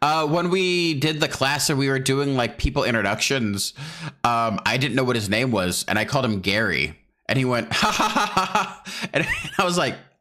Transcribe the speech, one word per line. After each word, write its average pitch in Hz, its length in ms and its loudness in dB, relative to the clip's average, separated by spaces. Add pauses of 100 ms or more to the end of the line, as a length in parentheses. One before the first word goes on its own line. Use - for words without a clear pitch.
Uh, 156 260 2
when 170 240 2
we 180 440 2
did 151 260 -2
the 160 80 2
class 139 420 0
and 143 80 2
we 139 100 2
were 135 100 2
doing, 135 380 0
like, 117 220 0
people 143 260 0
introductions, 107 880 0 (500)
um, 117 400 2
I 110 140 2
didn't 127 160 0
know 131 100 2
what 123 120 2
his 104 120 -2
name 117 220 2
was, 90 380 0
and 104 100 0
I 107 60 2
called 127 200 0
him 107 160 0
Gary, 92 580 0 (280)
and 123 120 0
he 131 60 2
went, 120 280 0
<laughs> - 0 -
Ha, - 180 0
ha, 208 180 0
ha, 226 180 0
ha, 190 200 0
ha. - 680 -4
And 147 140 0 (160)
<laughs> - 160 -8
I 196 60 4
was 175 120 2
like 135 200 0 (240)